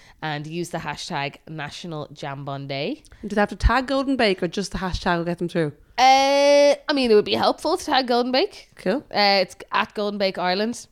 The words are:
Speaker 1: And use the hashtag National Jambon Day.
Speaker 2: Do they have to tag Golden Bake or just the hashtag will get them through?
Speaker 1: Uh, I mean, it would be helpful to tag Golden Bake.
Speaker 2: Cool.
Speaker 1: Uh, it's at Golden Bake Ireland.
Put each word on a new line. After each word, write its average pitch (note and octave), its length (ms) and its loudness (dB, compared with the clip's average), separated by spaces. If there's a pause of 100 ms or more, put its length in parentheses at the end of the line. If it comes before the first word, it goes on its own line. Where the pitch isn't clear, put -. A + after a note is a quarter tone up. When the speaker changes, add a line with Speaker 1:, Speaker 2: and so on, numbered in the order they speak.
(220)
Speaker 1:
And D3+ 260 -6
use E3 220 -6
the E3+ 80 -6
hashtag D3 580 -8 (140)
National D3+ 640 -12
Jambon C#3 560 -10
Day. D3+ 340 -6 (220)
Speaker 2:
Do G3+ 100 -10
they G#3 60 2
have G3+ 80 0
to G3 80 -12
tag B3 300 2
Golden C4+ 280 0
Bake G#3+ 260 0
or F3+ 60 0
just F#3 240 -6
the - 60 -8
hashtag F3 400 -2
will E3 80 -4
get E3+ 140 -4
them F3 100 -4
through? D#3 240 -2 (240)
Speaker 1:
Uh, C#4 760 6 (120)
I D4+ 60 0
mean, B3+ 180 2
it - 40 8
would G#3 100 6
be G3+ 80 -4
helpful C4+ 420 0
to - 100 -6
tag C4+ 220 0
Golden B3 240 0
Bake. D#4 440 -2
Speaker 2:
Cool. G#3+ 280 -2 (100)
Speaker 1:
Uh, G3+ 280 4
it's - 160 -6 (160)
at G3 220 -2
Golden G#3 220 -4
Bake F#3+ 200 -2
Ireland. G3 540 -4